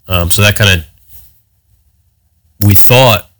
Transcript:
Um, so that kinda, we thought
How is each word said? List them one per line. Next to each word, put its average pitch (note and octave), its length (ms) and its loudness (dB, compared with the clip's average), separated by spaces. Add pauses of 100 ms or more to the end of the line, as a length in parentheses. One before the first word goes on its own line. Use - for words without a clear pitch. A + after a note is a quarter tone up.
Um, F2 200 -4
so G#2 120 -2
that G#2 160 0
kinda, F#2+ 280 -2 (1700)
we G2+ 140 2
thought B2 560 0 (100)